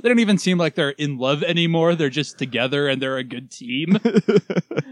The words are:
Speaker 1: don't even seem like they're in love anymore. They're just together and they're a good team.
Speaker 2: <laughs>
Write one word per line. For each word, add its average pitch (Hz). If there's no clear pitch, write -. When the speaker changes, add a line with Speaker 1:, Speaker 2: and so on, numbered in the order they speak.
Speaker 1:
don't 240
even 208
seem 185
like 165
they're 143
in 143
love 139
anymore. 170
They're 160
just 143
together 131
and 135
they're 135
a 131
good 127
team. 147
Speaker 2:
<laughs> 233